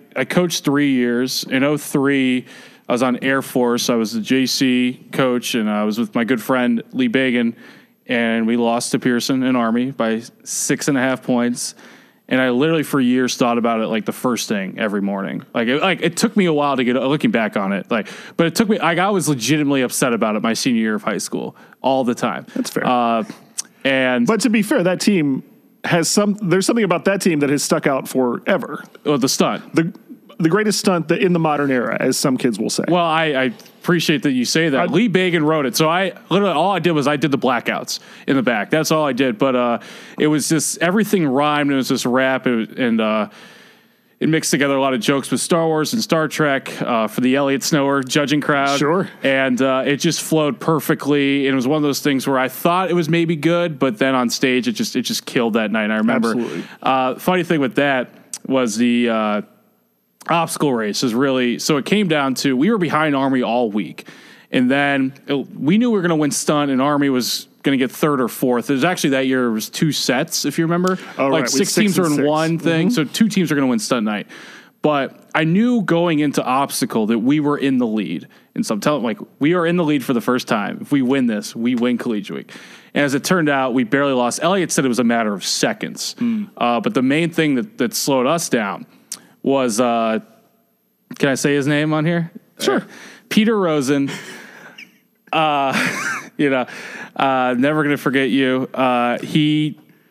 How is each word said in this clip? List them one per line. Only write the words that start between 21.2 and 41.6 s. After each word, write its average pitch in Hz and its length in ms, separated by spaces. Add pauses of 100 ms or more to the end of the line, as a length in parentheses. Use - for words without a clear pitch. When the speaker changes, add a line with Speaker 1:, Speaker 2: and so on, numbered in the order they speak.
Speaker 1:
all 131 220
the 117 100
time. 101 400
Speaker 2:
That's 247 160
fair. - 160
Speaker 1:
Uh, 117 380 (600)
and 127 420
Speaker 2:
But 214 140
to 254 100
be 214 120
fair, 196 200
that 175 180
team 151 420 (420)
has 165 240
some, 208 340
there's 180 240
something 233 180
about 170 200
that 196 160
team 165 200
that 139 100
has 143 120
stuck 160 240
out 135 220
forever. 131 760 (220)
Speaker 1:
Oh, 147 120
the 131 120
stunt. - 460
Speaker 2:
The, 165 180 (480)
the 165 80
greatest 208 300
stunt 170 300
that 170 120
in 180 120
the 175 80
modern 143 300
era, 117 280
as 131 180
some 131 200
kids 117 240
will 113 100
say. - 160
Speaker 1:
Well, 175 180
I, 160 280
I 131 100 (400)
appreciate 165 400
that 147 100
you 127 120
say 160 240
that. 131 120
Speaker 2:
I - 40
Speaker 1:
Lee 180 240
Bagan 175 360
wrote 151 220
it. 117 100
So 156 120
I 180 240 (180)
literally, 190 240
all 170 160
I 190 80
did 170 140
was 143 160
I 147 80
did 147 160
the 139 60
blackouts 117 600 (300)
in 139 80
the 131 60
back. 107 280
That's 156 220
all 156 120
I 139 80
did. 123 260
But, 131 180
uh, 120 220 (380)
it 151 120
was 151 200
just, 151 300
everything 190 480
rhymed. 143 460